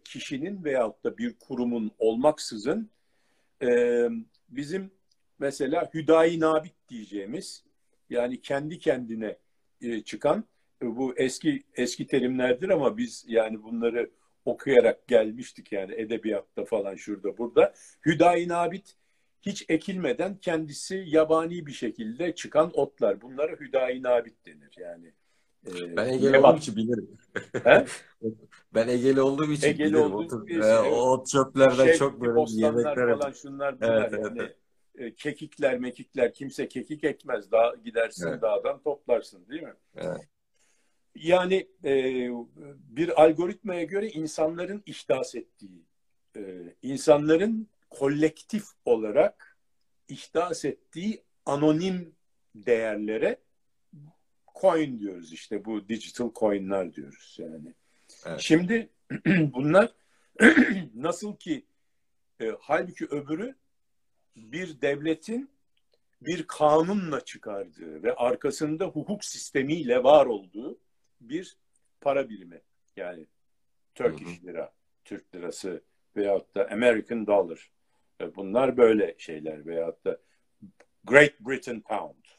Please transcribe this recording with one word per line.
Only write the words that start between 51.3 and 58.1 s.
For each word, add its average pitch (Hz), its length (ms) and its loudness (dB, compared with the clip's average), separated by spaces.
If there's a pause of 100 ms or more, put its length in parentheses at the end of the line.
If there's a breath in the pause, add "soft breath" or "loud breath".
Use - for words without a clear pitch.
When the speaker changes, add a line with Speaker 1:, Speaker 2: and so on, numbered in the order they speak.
Speaker 1:
anonim 160 680 0 (400)
değerlere 113 840 -2 (1200)
coin 156 380 2
diyoruz 87 340 -10
işte. 98 320 -10
Bu 104 240 -6
digital 113 460 -6
coin'ler 98 580 -2
diyoruz 71 460 -20
yani. 80 340 -16 (520 soft breath)